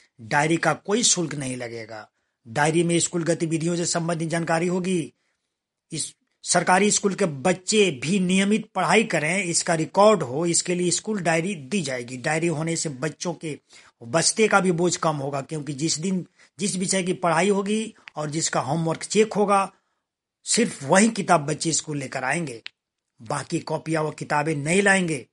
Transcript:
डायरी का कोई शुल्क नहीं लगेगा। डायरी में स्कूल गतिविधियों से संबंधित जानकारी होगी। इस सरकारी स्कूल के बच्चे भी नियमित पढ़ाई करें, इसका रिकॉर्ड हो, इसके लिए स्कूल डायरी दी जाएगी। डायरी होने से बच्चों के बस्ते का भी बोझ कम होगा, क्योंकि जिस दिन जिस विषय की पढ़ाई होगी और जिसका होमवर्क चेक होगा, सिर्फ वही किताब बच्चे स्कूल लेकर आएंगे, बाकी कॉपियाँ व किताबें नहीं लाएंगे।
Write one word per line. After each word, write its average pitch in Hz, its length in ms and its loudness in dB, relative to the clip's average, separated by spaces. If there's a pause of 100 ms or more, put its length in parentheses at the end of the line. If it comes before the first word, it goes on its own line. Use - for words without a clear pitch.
(220)
डायरी 147 340 2
का 160 180 2
कोई 208 280 -2
शुल्क 165 320 0
नहीं 131 220 -8
लगेगा। 113 520 -12 (380)
डायरी 151 360 2
में 170 180 2
स्कूल 170 240 -2
गतिविधियों 165 520 -2
से 170 100 -2
संबंधित 165 420 -2
जानकारी 165 380 0
होगी। 180 460 -2 (800)
इस 151 200 -8 (320)
सरकारी 190 460 4
स्कूल 196 240 0
के 196 120 0
बच्चे 185 640 2 (120)
भी 175 180 0
नियमित 196 540 2
पढ़ाई 185 300 4
करें, 175 400 -2
इसका 170 300 0
रिकॉर्ड 190 480 4
हो, 135 240 -4
इसके 175 280 0
लिए 180 160 0
स्कूल 214 300 -2
डायरी 170 340 0
दी 151 280 -4
जाएगी। 127 340 -6
डायरी 160 300 -2
होने 160 300 -2
से 165 120 -4
बच्चों 156 460 -6
के 151 240 -10 (440)
बस्ते 202 460 2
का 202 120 4
भी 185 120 2
बोझ 170 240 0
कम 156 200 0
होगा, 139 240 -6
क्योंकि 147 320 -8
जिस 147 260 -2
दिन 180 260 -2 (340)
जिस 190 180 -2
विषय 185 260 0
की 180 120 -2
पढ़ाई 170 340 2
होगी 208 460 0 (220)
और 151 140 -6
जिसका 156 300 -2
होमवर्क 156 440 -2
चेक 214 300 2
होगा, 196 360 2 (760)
सिर्फ - 360 0
वही 190 280 6
किताब 170 360 2
बच्चे 156 260 -2
स्कूल 147 260 -4
लेकर 127 260 -8
आएंगे, 135 380 -4 (580)
बाकी 139 400 -6
कॉपियाँ 156 420 -4
व 151 80 -4
किताबें 151 460 -2
नहीं 165 260 2
लाएंगे। 180 500 2